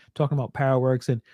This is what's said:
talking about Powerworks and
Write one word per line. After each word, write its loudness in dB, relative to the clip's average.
talking -2
about -6
Powerworks 0
and -2